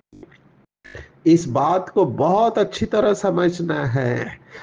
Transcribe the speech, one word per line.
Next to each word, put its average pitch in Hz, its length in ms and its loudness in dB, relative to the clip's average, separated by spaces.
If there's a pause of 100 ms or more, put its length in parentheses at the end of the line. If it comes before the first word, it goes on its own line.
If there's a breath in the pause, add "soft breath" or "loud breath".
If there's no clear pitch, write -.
(1300 loud breath)
इस 165 220 6
बात 156 400 0
को 196 160 2
बहुत 175 540 0
अच्छी 214 280 -2
तरह 208 280 2
समझना 175 720 -2
है 123 540 -4 (240 loud breath)